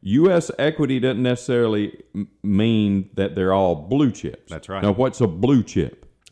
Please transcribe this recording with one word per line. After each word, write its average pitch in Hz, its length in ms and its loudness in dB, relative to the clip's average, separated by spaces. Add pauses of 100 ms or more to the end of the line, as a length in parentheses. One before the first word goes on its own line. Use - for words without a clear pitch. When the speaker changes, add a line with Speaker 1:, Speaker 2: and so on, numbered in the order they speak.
Speaker 1:
U 139 280 4
S 170 260 0
equity 139 440 0
doesn't 123 220 0
necessarily 120 760 -2 (140)
m-, 101 140 -8 (160)
mean 104 680 2
that 95 200 -4
they're 92 180 0
all 95 220 2
blue 113 380 0
chips. - 400 -12
Speaker 2:
That's 76 160 -14
right. 95 160 -6
Speaker 1:
Now, 101 80 2
what's 123 280 -2
a 120 60 2
blue 107 380 2
chip? - 340 -4 (340)